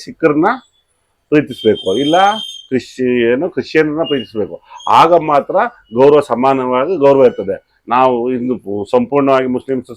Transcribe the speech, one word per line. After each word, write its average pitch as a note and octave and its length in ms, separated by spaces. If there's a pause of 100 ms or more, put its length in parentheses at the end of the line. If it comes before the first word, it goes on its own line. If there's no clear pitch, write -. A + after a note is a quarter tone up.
ಸಿಖ್ಖರನ್ನ D#3 440 (800)
ಪ್ರೀತಿಸ್ಬೇಕು, A2+ 580 (140)
ಇಲ್ಲ D3+ 120 (520)
ಕ್ರಿಶ್ಚಿ-, B2 640
ಏನು D3+ 180
ಕ್ರಿಶ್ಚಿಯನ್ರನ್ನ D3+ 540
ಪ್ರೀತಿಸ್ಬೇಕು. A2 520 (340)
ಆಗ D3 240 (180)
ಮಾತ್ರ C#3+ 240 (420)
ಗೌರವ C#3+ 220
ಸಮಾನವಾಗಿ C3 760
ಗೌರವ C#3 340
ಇರ್ತದೆ. F#2+ 280 (320)
ನಾವು B2+ 260 (160)
ಇನ್ನು B2 320
ಪು-, G2+ 280
ಸಂಪೂರ್ಣವಾಗಿ C3 560
ಮುಸ್ಲಿಮ್ಸ್ B2+ 500